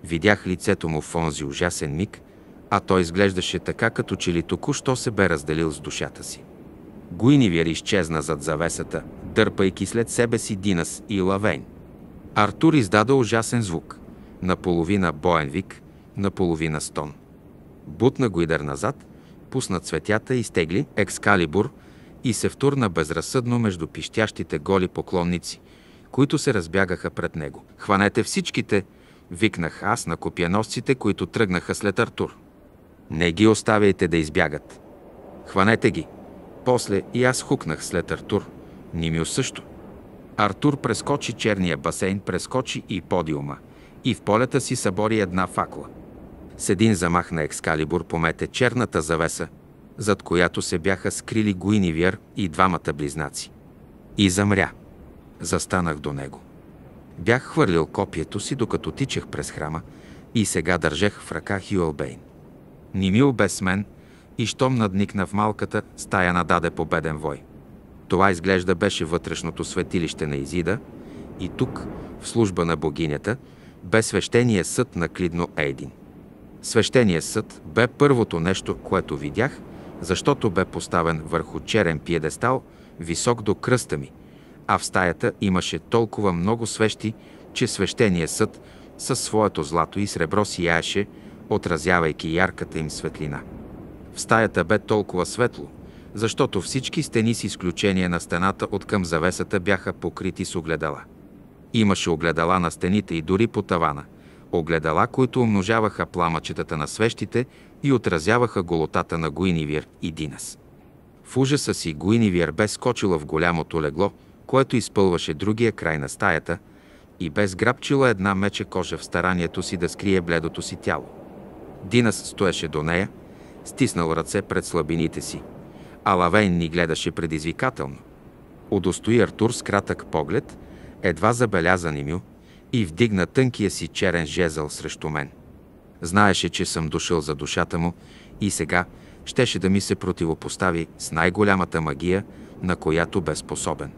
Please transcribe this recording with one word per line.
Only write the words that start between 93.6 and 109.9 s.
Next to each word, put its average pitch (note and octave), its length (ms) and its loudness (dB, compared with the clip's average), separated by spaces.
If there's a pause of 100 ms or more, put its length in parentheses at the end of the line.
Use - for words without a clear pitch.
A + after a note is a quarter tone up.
В - 60 -10
стаята G#2+ 440 2
бе G#2 140 2
толкова F#2+ 480 0
светло, A2 400 -2 (480)
защото G#2+ 460 0
всички C3+ 420 -4
стени, A2+ 320 2
с - 100 -4
изключение F#2 640 0
на E2+ 120 0
стената F#2+ 500 0
от G2 140 -4
към G2 200 0
завесата, E2+ 560 0
бяха F#2+ 320 0
покрити F#2 520 -6
с - 120 -6
огледала. D#2 460 -4 (720)
Имаше G2+ 380 4
огледала E2 500 2
на E2 100 0
стените F#2 440 0
и E2 80 -2
дори F#2 240 2
по G#2+ 160 -2
тавана. D#2+ 420 0 (480)
Огледала, E2 540 2
които - 340 0
умножаваха G#2 680 2
пламъчетата E2 680 -2
на D2+ 120 -2
свещите A#2 580 0 (360)
и C#3 100 4
отразяваха G#2+ 680 2
голотата E2 560 0
на D#2+ 120 -2
Гуинивир D#2 580 0 (140)